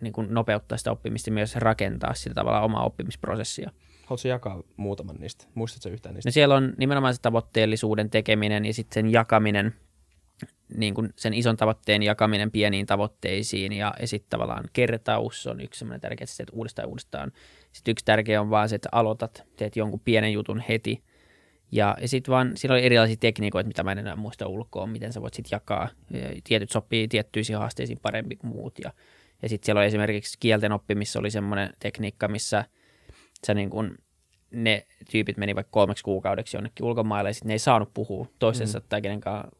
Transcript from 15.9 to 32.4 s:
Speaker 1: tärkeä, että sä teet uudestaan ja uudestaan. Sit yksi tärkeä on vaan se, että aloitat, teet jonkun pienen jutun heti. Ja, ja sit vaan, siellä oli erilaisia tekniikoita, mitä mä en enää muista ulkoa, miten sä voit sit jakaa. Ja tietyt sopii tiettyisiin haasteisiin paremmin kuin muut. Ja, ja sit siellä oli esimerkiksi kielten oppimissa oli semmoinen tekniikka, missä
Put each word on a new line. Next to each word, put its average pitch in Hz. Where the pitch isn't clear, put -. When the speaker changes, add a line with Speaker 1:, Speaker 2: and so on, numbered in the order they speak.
Speaker 1:
tärkeä, 120
että 123
sä -
teet 120
uudestaan 113
ja -
uudestaan. -
Sit -
yksi 113
tärkeä 107
on 104
vaan 107
se, 107
että -
aloitat, 113
teet 104
jonkun 107
pienen 107
jutun 104
heti. 113
Ja, 104
ja 120
sit 127
vaan, 127
siellä 131
oli 123
erilaisia 113
tekniikoita, 107
mitä 95
mä 95
en 98
enää 101
muista 104
ulkoa, 95
miten 110
sä 110
voit 110
sit 113
jakaa. -
Ja 123
tietyt 104
sopii 113
tiettyisiin 110
haasteisiin 120
paremmin 113
kuin 117
muut. -
Ja, -
ja 107
sit 110
siellä 104
oli 101
esimerkiksi 107
kielten 107
oppimissa 104
oli 107
semmoinen 101
tekniikka, 104
missä 101